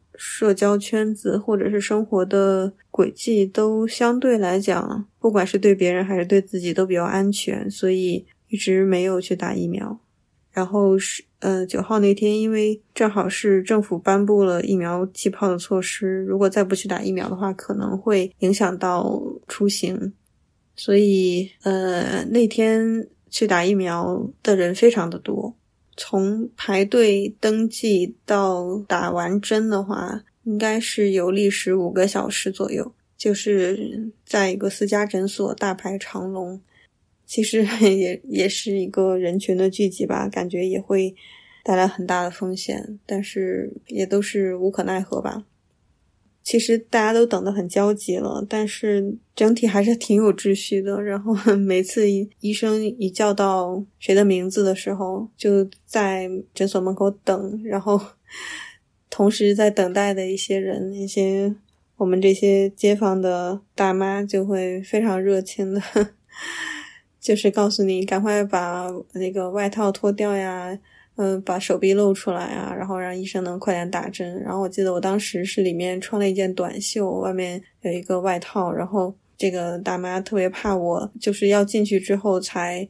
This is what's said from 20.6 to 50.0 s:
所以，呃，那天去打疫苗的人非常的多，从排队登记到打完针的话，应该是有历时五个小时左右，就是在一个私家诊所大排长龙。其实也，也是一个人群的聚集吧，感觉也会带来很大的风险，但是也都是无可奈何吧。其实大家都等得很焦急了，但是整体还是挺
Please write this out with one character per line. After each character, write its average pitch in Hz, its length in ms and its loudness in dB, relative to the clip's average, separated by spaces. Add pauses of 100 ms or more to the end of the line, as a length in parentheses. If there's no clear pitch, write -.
所 202 220 2
以， 190 540 4 (100)
呃， 185 720 0
那 233 160 6
天 220 600 2 (220)
去 - 160 0
打 180 180 2
疫 196 120 4
苗 180 520 -2 (140)
的 208 140 4
人 180 180 2
非 233 160 8
常 180 180 4
的 175 120 -8
多， 208 340 -6 (420)
从 208 640 -2
排 196 260 0
队 208 560 2
登 220 300 2
记 196 460 0 (100)
到 190 640 0
打 175 240 0
完 175 280 0
针 220 300 0
的 196 140 0
话， 208 400 -6 (220)
应 214 120 -2
该 220 220 0
是 208 320 0
有 185 180 2
历 196 220 2
时 190 240 0
五 180 160 0
个 190 160 4
小 196 200 -2
时 202 240 -4
左 196 200 -6
右， - 200 -4 (240)
就 208 160 0
是 208 800 -2 (160)
在 196 240 0
一 185 60 -2
个 202 160 -2
私 208 160 -2
家 208 180 0
诊 196 220 -2
所 202 260 -4
大 190 220 -2
排 196 240 -8
长 190 320 -8
龙。 185 280 -8 (640)
其 - 180 0
实 220 240 2 (140)
也， 190 420 4
也 190 240 0
是 196 320 -4
一 180 80 -4
个 190 300 2
人 180 200 -2
群 190 200 0
的 190 120 2
聚 196 200 0
集 185 160 -4
吧， 202 240 -2
感 180 200 -6
觉 175 160 -4
也 190 140 -2
会 190 340 0 (480)
带 190 140 0
来 185 100 4
很 185 220 -4
大 180 160 0
的 180 80 -4
风 185 240 -6
险， - 500 -8
但 202 160 -4
是 190 480 -4 (180)
也 196 180 -4
都 202 160 2
是 190 340 -2
无 185 160 0
可 190 120 -2
奈 190 180 -2
何 - 180 -6
吧。 - 240 -8 (960)
其 - 160 0
实 226 200 4
大 226 240 -2
家 220 100 2
都 233 140 6
等 196 180 0
得 196 80 0
很 196 160 -4
焦 202 260 2
急 202 220 -2
了， - 320 -4
但 214 180 -2
是 208 480 -2 (220)
整 220 180 4
体 233 140 2
还 202 160 4
是 233 100 4
挺 226 220 2